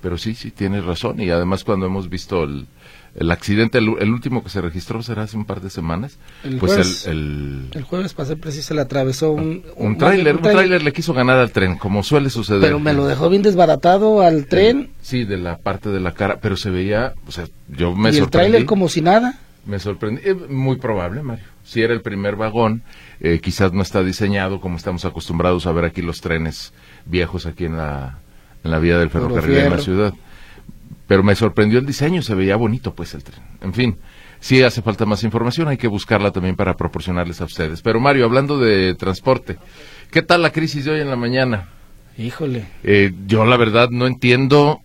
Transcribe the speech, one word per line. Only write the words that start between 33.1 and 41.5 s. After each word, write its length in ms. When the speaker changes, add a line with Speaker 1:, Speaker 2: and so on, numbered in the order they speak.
Speaker 1:
el 100
tren. 160
En 140
fin, 220
sí 240
hace 200
falta 220
más 200
información, 420
hay 120
que 100
buscarla 420
también 240
para 220
proporcionarles 640
a 60
ustedes. 360
Pero, 160
Mario, 260
hablando 360
de 340
transporte, 640
¿qué 100
tal 200
la 100
crisis 320
de 80
hoy 80
en 100
la 60
mañana? 540